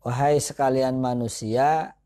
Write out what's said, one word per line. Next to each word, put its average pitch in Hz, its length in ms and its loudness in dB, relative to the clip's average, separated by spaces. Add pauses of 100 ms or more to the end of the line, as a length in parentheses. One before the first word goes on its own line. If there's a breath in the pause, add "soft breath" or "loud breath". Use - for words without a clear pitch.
wahai 139 320 2
sekalian 131 600 0
manusia 123 960 -2 (100)